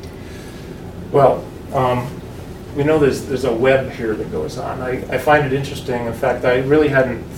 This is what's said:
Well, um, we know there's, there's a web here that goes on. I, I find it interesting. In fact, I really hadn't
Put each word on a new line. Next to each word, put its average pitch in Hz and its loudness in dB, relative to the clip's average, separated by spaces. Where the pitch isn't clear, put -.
Well, 135 4
um, 123 0
we 143 0
know 156 4
there's, 127 4
there's 131 -2
a 123 2
web 131 4
here 110 -2
that - -4
goes - -4
on. 131 -6
I, 127 -4
I 139 0
find 147 4
it 131 -2
interesting. 123 -2
In 117 -2
fact, - 0
I 127 4
really 143 4
hadn't 123 2